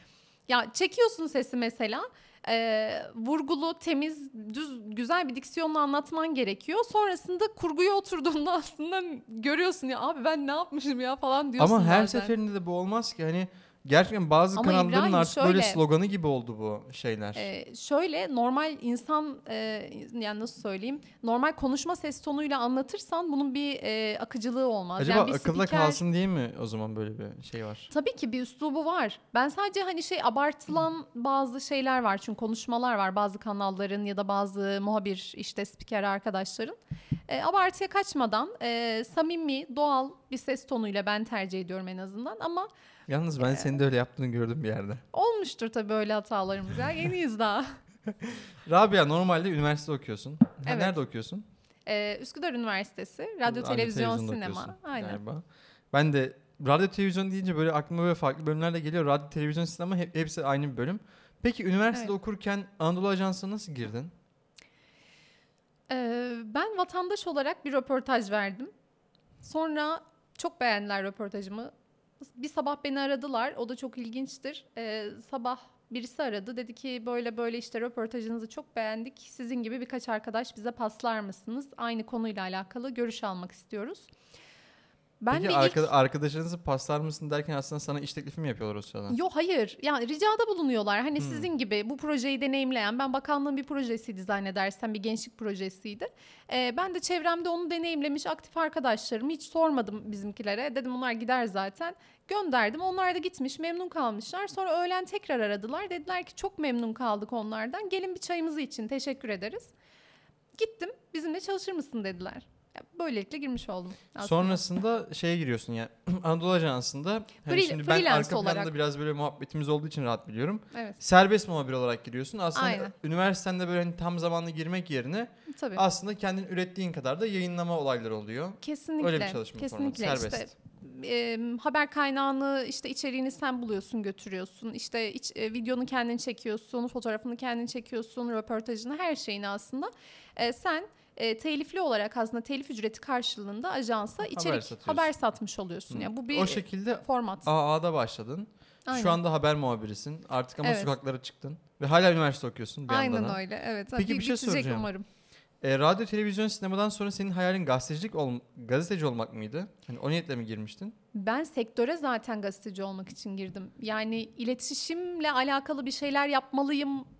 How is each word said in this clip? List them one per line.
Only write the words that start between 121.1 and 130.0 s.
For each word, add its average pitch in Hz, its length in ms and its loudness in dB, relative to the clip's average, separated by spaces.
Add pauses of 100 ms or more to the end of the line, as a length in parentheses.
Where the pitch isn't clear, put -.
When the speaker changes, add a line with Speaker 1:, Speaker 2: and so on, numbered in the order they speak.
Speaker 2:
muhabir 143 260 -2
olarak 120 320 2
giriyorsun. 127 320 -6
Aslında 180 280 2
Speaker 1:
Aynen. 113 280 -2 (100)
Speaker 2:
üniversitende 185 640 2
böyle 175 160 2
hani 170 140 -4
tam 170 220 -2
zamanlı 170 300 0
girmek 170 400 -4
yerine 151 380 -2 (320)
Speaker 1:
Tabii. 226 180 -4
Speaker 2:
aslında 190 400 2
kendin 190 300 -2
ürettiğin 185 440 -2
kadar 135 300 -2
da 226 60 0
yayınlama 175 520 0
olayları 120 360 0
oluyor. 113 360 -6 (100)
Speaker 1:
Kesinlikle. 302 460 -2
Speaker 2:
Öyle 160 180 4
bir 190 60 -4
çalışma - 280 -8
formatı, 277 340 -4
Speaker 1:
Kesinlikle. 202 240 0